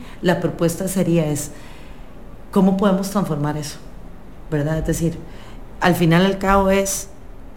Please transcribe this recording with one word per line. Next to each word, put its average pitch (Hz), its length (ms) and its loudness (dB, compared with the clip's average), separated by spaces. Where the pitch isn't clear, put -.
la 170 180 2
propuesta 170 480 0
sería 170 400 2
es, 147 240 -4
¿cómo 190 260 6
podemos 190 320 2
transformar 151 480 0
eso? - 200 -8
¿Verdad? 151 300 0
Es 156 60 -2
decir, 160 320 0
al 170 140 6
final, 170 300 6
al 190 120 2
cabo 196 340 4
es, 196 380 0